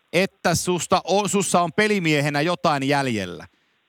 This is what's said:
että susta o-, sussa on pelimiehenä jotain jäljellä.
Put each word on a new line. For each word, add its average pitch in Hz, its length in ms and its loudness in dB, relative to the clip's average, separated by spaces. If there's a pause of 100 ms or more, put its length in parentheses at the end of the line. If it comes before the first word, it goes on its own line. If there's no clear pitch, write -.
(120)
että 180 420 0
susta 180 500 0
o-, 196 240 0
sussa 185 340 0
on 170 100 -4
pelimiehenä 156 680 0
jotain 151 480 0
jäljellä. 104 580 -2 (420)